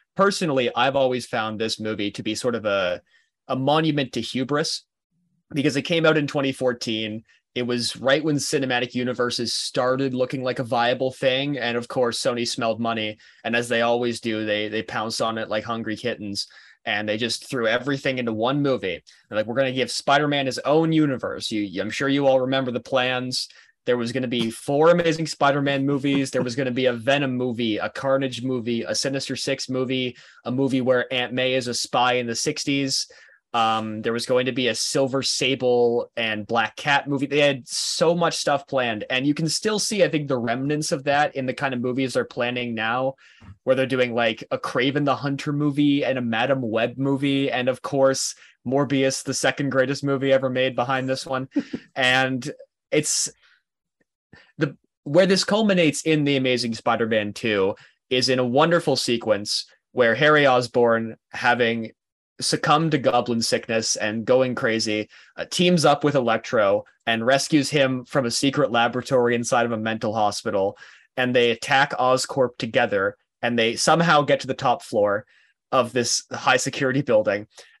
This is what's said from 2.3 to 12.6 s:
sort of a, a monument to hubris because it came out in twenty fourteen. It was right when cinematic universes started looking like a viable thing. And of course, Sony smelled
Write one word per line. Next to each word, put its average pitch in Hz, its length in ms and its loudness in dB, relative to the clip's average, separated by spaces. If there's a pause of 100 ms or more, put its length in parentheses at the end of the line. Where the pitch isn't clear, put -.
sort 117 220 -4
of 107 100 -6
a, 95 360 0 (460)
a 131 80 -4
monument 147 580 0
to 117 80 -4
hubris 127 640 -4 (680)
because 139 220 0
it 139 80 -2
came 165 240 2
out 156 100 4
in 147 80 0
twenty 139 260 -2
fourteen. 113 720 -4 (300)
It 123 140 -4
was 120 300 -2
right 139 260 2
when 151 140 0
cinematic 127 580 -2
universes 123 580 -2
started 131 640 -2
looking 127 280 -2
like 127 140 -2
a 135 60 -2
viable 123 480 0
thing. 135 480 0
And 120 180 -2
of 120 100 -6
course, 120 320 0
Sony 120 280 0
smelled 113 320 -2